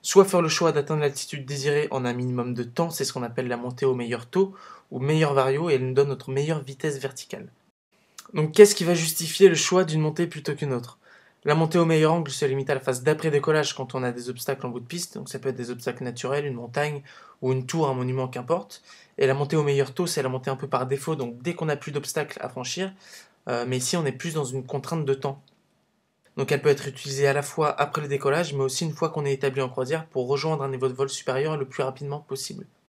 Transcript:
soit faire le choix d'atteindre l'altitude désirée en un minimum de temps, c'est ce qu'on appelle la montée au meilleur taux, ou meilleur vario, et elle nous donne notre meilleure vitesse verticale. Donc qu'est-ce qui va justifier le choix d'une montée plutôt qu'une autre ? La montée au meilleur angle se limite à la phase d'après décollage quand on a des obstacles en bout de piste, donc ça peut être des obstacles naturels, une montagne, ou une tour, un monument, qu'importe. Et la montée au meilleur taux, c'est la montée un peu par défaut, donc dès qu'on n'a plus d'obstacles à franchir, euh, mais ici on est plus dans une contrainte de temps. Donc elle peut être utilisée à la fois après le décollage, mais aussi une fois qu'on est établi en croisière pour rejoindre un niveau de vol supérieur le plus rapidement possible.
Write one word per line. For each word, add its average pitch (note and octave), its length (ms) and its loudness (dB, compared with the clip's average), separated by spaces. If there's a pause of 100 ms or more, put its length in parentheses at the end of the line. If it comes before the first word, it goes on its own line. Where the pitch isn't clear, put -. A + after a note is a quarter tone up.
soit F#3+ 240 8
faire F3+ 160 4
le D#3+ 80 2
choix D#3+ 220 2
d'atteindre D3 300 0
l'altitude C#3+ 440 -4
désirée C#3+ 460 0
en B2+ 140 -2
un B2 80 0
minimum B2 420 -2
de A#2+ 80 -4
temps, E3 260 -2
c'est C#3 160 -4
ce - 80 -6
qu'on B2+ 80 -6
appelle A#2+ 260 -4
la A#2+ 80 -2
montée B2 300 -4
au C3 80 4
meilleur A#2 320 -4
taux, F#3+ 300 0 (340)
ou B2+ 100 -8
meilleur D3 360 2
vario, C#3 340 4
et C#3+ 60 4
elle B2+ 100 2
nous B2+ 80 -2
donne C#3 140 6
notre C3+ 240 -6
meilleure D3 320 -2
vitesse C#3 340 -6
verticale. C3+ 480 -10 (880)
Donc D#3 200 0
qu'est-ce G#3 200 12
qui - 100 -4
va E3+ 120 2
justifier D#3+ 520 4
le F3 60 10
choix F3+ 300 4
d'une D#3 180 2
montée D#3 240 0
plutôt D3+ 300 -6
qu'une C#3+ 180 -4
autre ? A#2+ 240 -8 (480)
La D3 80 4
montée E3 240 4
au E3+ 80 6
meilleur D#3+ 280 6
angle D#3 180 -2
se D3 140 -2
limite C3+ 260 0
à - 20 4
la C3 80 0
phase B2+ 220 -2
d'après D#3 260 2
décollage D3 460 2
quand B2+ 180 -8
on C3 80 -2
a B2 100 -2
des B2 200 -8
obstacles C3 340 -6
en B2 40 -4
bout A#2+ 100 -8
de B2 60 -12
piste, E3+ 320 -10
donc C#3+ 120 -12
ça - 80 -10
peut C3+ 120 -4
être B2 60 -4
des A#2+ 140 -8
obstacles B2 340 -6
naturels, C3 440 -4
une B2+ 80 -6
montagne, C#3+ 480 -4 (400)
ou C3 100 2
une B2+ 140 -2
tour, D#3+ 200 0
un C3+ 60 0
monument, B2+ 340 -2
qu'importe. E3 540 -4 (380)
Et C#3 60 6
la C3 80 6
montée C#3+ 220 0
au D3+ 80 4
meilleur C#3 320 2
taux, F3+ 100 0
c'est D#3+ 160 -2
la C3 80 0
montée C3 220 -4
un C3 40 0
peu B2+ 120 -8
par B2+ 180 0
défaut, C#3 300 -2
donc A#2+ 260 -6
dès E3+ 140 -4
qu'on E3 100 -4
n'a D3+ 100 0
plus D3 160 -10
d'obstacles C#3+ 480 -6
à B2 100 -8
franchir, F3 440 -6 (540)
euh, A#2+ 200 -2
mais B2+ 100 -2
ici B2+ 200 -2
on D#3+ 80 0
est C3+ 60 0
plus D#3 240 -8
dans D3+ 80 0
une B2+ 200 -6
contrainte C#3+ 420 -4
de C3+ 100 2
temps. C3+ 260 -6 (960)
Donc C3 160 -2
elle C3+ 100 2
peut D3 80 4
être C#3 180 2
utilisée C#3 400 -2
à C#3 60 4
la C#3+ 80 2
fois D3 380 -2
après D3 220 0
le D3 60 -8
décollage, C#3+ 460 0
mais C3+ 100 0
aussi C3 220 -2
une D3+ 80 -4
fois D#3 160 -2
qu'on D3+ 160 -4
est C#3 80 0
établi C3+ 280 0
en B2+ 80 -2
croisière C3+ 360 -4
pour B2 220 -4
rejoindre C#3+ 360 0
un C#3 60 -4
niveau C3 180 -2
de B2+ 60 0
vol C3+ 160 -2
supérieur C#3+ 480 -2
le C#3 80 -2
plus C3 160 -8
rapidement C#3 380 -4
possible. C3 480 -10 (240)